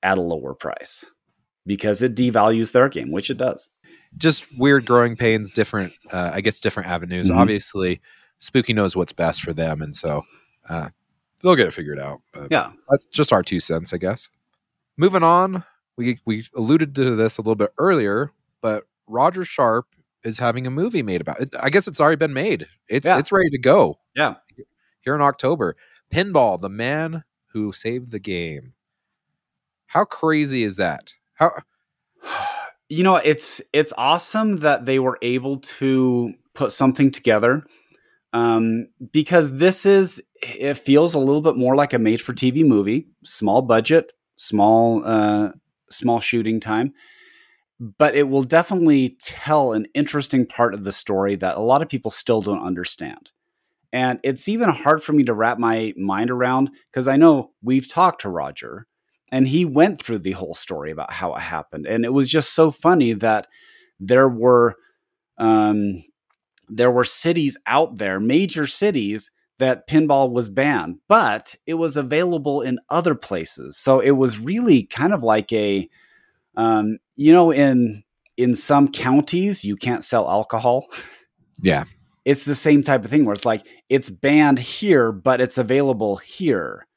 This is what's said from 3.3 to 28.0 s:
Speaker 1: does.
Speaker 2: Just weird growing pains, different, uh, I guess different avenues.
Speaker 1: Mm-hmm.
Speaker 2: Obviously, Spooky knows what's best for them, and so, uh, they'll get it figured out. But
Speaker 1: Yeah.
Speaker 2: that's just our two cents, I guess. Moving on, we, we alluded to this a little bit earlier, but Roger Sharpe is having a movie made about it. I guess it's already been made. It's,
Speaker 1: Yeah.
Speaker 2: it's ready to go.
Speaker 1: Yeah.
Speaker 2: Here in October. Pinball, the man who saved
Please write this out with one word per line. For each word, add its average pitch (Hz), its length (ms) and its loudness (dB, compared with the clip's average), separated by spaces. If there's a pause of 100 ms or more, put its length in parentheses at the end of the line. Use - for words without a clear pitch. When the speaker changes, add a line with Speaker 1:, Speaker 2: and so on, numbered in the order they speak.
Speaker 1:
does. - 320 -6 (480)
Speaker 2:
Just - 300 -2 (100)
weird 135 300 2
growing 120 280 4
pains, 110 360 0
different, 101 420 -2 (180)
uh, 90 220 -4
I 98 80 -6
guess 104 180 -2
different 95 300 -6
avenues. 87 400 -4
Speaker 1:
Mm-hmm. 85 80 2
Speaker 2:
Obviously, 95 640 0 (380)
Spooky - 340 -2
knows 101 220 0
what's 90 180 -4
best 82 280 -4
for 82 120 -8
them, 78 280 -4
and 76 140 -12
so, 76 280 -6 (460)
uh, 82 200 -10 (540)
they'll 180 120 4
get 117 120 2
it 76 60 -8
figured 73 260 -10
out. 71 220 -12 (120)
But 71 160 -18
Speaker 1:
Yeah. 113 220 -2 (180)
Speaker 2:
that's 139 200 0
just - 220 0
our 95 120 2
two 90 160 -4
cents, 82 340 -4
I 92 40 -6
guess. 92 320 -6 (680)
Moving 185 260 2
on, 180 420 2 (320)
we, 120 260 -4
we 113 220 -6 (100)
alluded 143 400 0
to 127 220 0
this 110 200 0
a - 40 -10
little 110 140 0
bit 104 220 -2
earlier, 139 540 0 (300)
but 107 240 -4 (220)
Roger 156 360 0
Sharpe 123 500 -2 (300)
is 113 160 -10
having 123 260 -4
a 127 60 -8
movie 170 320 -4
made 92 160 -4
about - 220 -8
it. 135 180 -8
I 135 100 -2
guess 190 160 2
it's 156 140 -12
already 156 160 4
been 151 180 -2
made. 170 340 -4 (200)
It's, 139 180 -2
Speaker 1:
Yeah. 175 120 4
Speaker 2:
it's - 140 -2
ready 190 180 2
to 139 100 -4
go. 127 400 4 (160)
Speaker 1:
Yeah. 139 200 0 (640)
Speaker 2:
Here 135 120 -4
in 147 80 0
October. 139 540 0 (380)
Pinball, 143 480 0
the 95 80 -8
man 151 560 -6 (220)
who 107 260 -6
saved 123 380 -8